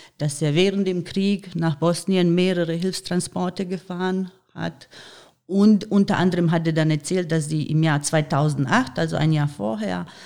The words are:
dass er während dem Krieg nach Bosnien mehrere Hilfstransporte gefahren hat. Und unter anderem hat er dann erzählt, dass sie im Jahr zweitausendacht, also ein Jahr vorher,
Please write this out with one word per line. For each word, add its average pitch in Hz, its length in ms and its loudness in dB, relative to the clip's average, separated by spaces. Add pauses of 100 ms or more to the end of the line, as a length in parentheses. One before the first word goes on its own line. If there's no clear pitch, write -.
(200)
dass 147 220 -2
er 147 140 2
während 190 320 2
dem 180 160 -2
Krieg 196 500 -2
nach 165 220 0
Bosnien 175 580 2
mehrere 175 420 2
Hilfstransporte 180 880 -4
gefahren 185 680 -4 (220)
hat. 170 340 -10 (580)
Und 202 460 4
unter 202 260 2
anderem 175 340 2
hat 165 160 0
er 165 60 2
dann 160 160 2
erzählt, 156 420 -2
dass 156 180 0
sie 156 140 -2
im 156 200 2
Jahr 147 180 2
zweitausendacht, 151 960 0
also 165 200 -2
ein 156 160 2
Jahr 147 160 0
vorher, 196 560 -6 (200)